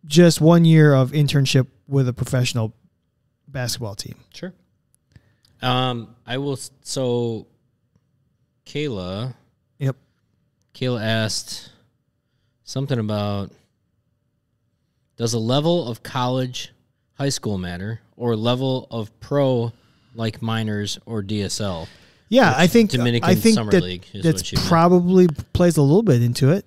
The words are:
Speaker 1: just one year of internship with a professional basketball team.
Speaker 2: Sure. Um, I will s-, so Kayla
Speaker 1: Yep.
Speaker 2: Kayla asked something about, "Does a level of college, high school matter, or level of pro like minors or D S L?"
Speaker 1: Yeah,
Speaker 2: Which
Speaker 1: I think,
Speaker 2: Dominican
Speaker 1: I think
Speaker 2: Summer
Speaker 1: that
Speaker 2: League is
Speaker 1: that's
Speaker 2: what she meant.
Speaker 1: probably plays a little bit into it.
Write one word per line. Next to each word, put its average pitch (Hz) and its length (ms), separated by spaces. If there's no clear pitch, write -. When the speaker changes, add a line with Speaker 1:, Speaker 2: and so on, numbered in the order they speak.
Speaker 1:
just 160 340
one 165 240
year 156 300
of 131 180
internship 139 540
with 139 200
a 127 40
professional 123 600
basketball 123 460
team. - 200
Speaker 2:
Sure. 180 200
Um, 127 520
I 123 120
will 139 160
s-, - 160
so 120 640
Kayla 113 680
Speaker 1:
Yep. 135 180
Speaker 2:
Kayla 123 280
asked 110 680
something 135 340
about, 104 520
"Does 117 180
a 120 40
level 143 500
of 117 140
college, 127 680
high 139 160
school 107 280
matter, 92 420
or 120 200
level 127 540
of 110 300
pro 131 520
like 110 260
minors 107 640
or 110 180
D 104 200
S 95 180
L?" 87 280
Speaker 1:
Yeah, 220 220
Speaker 2:
Which 131 80
Speaker 1:
I 170 100
think, 226 220
Speaker 2:
Dominican 120 380
Speaker 1:
I 185 60
think 220 220
Speaker 2:
Summer 110 160
Speaker 1:
that 180 100
Speaker 2:
League 90 320
is 196 80
Speaker 1:
that's 160 180
Speaker 2:
what - 60
she - 100
meant. - 120
Speaker 1:
probably 175 580
plays 175 260
a 147 40
little 156 220
bit 127 180
into 120 300
it. 202 140